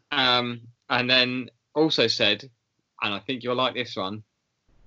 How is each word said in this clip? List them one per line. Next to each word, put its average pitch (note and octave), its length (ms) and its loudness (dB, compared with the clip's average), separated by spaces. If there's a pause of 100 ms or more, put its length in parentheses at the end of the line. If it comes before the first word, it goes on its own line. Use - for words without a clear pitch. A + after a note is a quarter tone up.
(120)
Um, B2 480 2 (300)
and B2 180 0
then B2+ 420 2 (240)
also D3+ 320 2
said, A2+ 420 0 (540)
and G#2 120 -2
I G2 60 -6
think B2 220 -8
you'll B2 140 -2
like B2+ 180 0
this A#2+ 220 -6
one, G#2 260 -6 (640)